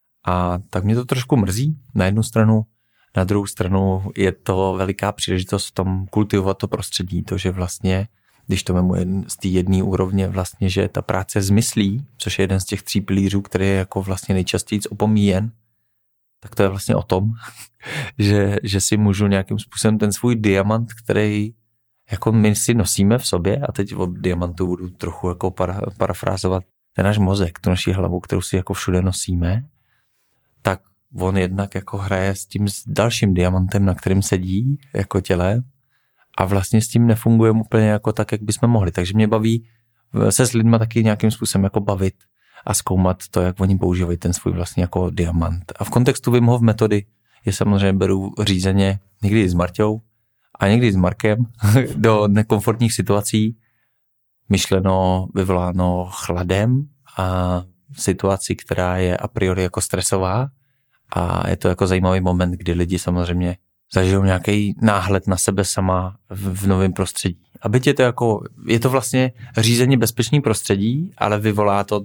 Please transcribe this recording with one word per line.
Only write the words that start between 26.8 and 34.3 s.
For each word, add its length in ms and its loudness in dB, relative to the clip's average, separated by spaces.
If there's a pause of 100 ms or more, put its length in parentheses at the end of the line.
ten 120 0
náš 120 2
mozek, 420 0
tu 100 -2
naši 220 0
hlavu, 280 -2
kterou 220 -4
si 140 -4
jako 180 -4
všude 280 0
nosíme, 640 -2 (960)
tak 200 -2 (340)
on 220 0
jednak 380 -2
jako 220 -8
hraje 380 -2
s 100 -12
tím 220 -4
s 200 -8
dalším 460 0
diamantem, 520 2
na 80 2
kterým 280 0
sedí 580 -2 (140)